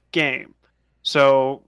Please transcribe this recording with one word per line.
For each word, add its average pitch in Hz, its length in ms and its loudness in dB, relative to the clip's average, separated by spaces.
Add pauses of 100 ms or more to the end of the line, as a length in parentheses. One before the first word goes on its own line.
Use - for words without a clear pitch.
(120)
game. 143 420 -4 (500)
So, 135 640 0